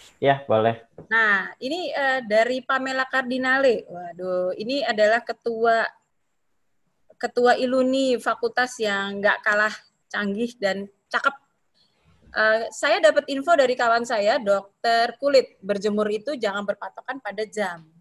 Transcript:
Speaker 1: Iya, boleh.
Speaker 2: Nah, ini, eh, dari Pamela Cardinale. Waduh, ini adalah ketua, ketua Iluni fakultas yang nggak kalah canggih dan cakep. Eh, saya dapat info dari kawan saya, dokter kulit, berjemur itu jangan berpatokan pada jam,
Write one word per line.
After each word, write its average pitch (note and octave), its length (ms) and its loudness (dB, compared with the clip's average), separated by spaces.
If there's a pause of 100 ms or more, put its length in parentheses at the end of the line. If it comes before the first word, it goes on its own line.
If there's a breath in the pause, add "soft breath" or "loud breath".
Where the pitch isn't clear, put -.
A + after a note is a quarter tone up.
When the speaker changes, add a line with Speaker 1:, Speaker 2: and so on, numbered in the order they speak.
(160 soft breath)
Speaker 1:
Iya, C#3 200 2 (120)
boleh. A2 400 0 (240)
Speaker 2:
Nah, G#3 480 0
ini, D#4+ 320 -6
eh, C4 320 -2
dari A3+ 400 0
Pamela C4 400 -2
Cardinale. C4 800 0
Waduh, F3+ 720 -6
ini B3+ 240 -2
adalah A3 400 2
ketua, A3+ 640 0 (1400)
ketua A#3+ 400 2
Iluni C4 560 2
fakultas A#3 640 -4
yang G3+ 400 -4
nggak G3+ 240 0
kalah G#3+ 320 0 (320)
canggih G#3 480 -4
dan G3 320 -4 (240)
cakep. - 240 -2 (960)
Eh, A3 400 2
saya D#4+ 320 0
dapat D4 240 4
info C#4 240 0
dari B3+ 240 4
kawan A#3+ 320 2
saya, A3+ 320 0
dokter A#3 800 0
kulit, C#4 400 2
berjemur G#3 480 -2
itu G#3+ 240 -4
jangan G#3 320 -4
berpatokan G3+ 560 -10
pada G#3 240 -8
jam, F3+ 400 -8 (160)